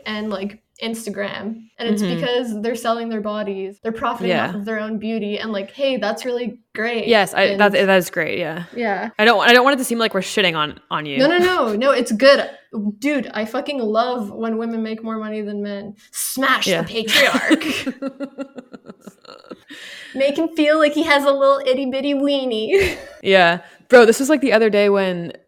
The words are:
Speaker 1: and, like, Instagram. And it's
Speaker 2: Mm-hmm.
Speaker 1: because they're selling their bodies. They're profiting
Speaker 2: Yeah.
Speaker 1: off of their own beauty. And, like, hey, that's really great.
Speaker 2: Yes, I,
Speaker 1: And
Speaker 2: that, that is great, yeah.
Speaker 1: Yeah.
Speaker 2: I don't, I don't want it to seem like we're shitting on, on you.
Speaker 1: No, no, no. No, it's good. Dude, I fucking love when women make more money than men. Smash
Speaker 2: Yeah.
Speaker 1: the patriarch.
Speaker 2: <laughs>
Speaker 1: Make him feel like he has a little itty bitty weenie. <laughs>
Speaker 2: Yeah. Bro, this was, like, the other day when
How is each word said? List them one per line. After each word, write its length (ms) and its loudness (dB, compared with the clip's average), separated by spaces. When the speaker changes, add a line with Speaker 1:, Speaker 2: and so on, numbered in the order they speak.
Speaker 1:
and, 240 -6
like, 300 -8
Instagram. 840 -8
And 100 -6
it's 140 0
Speaker 2:
Mm-hmm. 140 -2
Speaker 1:
because 440 -2
they're 140 -2
selling 340 -4
their 120 -6
bodies. 640 -6
They're 80 -6
profiting 380 -4
Speaker 2:
Yeah. 180 0
Speaker 1:
off 80 -8
of 80 -8
their 160 -6
own 180 -6
beauty. 400 -6
And, 140 -8
like, 180 -6
hey, 260 -2
that's 280 -4
really 340 -6
great. 320 -4
Speaker 2:
Yes, 280 4
I, 100 2
Speaker 1:
And 160 2
Speaker 2:
that, 120 6
that 260 4
is 120 -2
great, 300 -4
yeah. 240 -6
Speaker 1:
Yeah. 420 -4
Speaker 2:
I 80 2
don't, 160 6
I 120 6
don't 100 8
want 120 4
it 40 0
to 60 -4
seem 140 -4
like 140 0
we're 100 0
shitting 340 0
on, 240 -4
on 160 -4
you. 120 -4
Speaker 1:
No, 100 4
no, 100 2
no. 380 2
No, 160 2
it's 180 0
good. 400 6
Dude, 340 -2
I 120 -6
fucking 340 -6
love 540 -2
when 260 -6
women 240 -6
make 220 -8
more 140 -8
money 240 -8
than 200 -8
men. 320 -10
Smash 560 -4
Speaker 2:
Yeah. 160 0
Speaker 1:
the 60 -6
patriarch. 1120 0
Speaker 2:
<laughs> 100 -8
Speaker 1:
Make 220 0
him 180 0
feel 240 4
like 140 4
he 120 0
has 200 4
a 80 4
little 340 4
itty 200 0
bitty 280 -2
weenie. 880 0
<laughs> 60 -18
Speaker 2:
Yeah. 380 4
Bro, 180 10
this 120 6
was, 100 -2
like, 120 4
the 120 0
other 160 4
day 200 4
when 440 0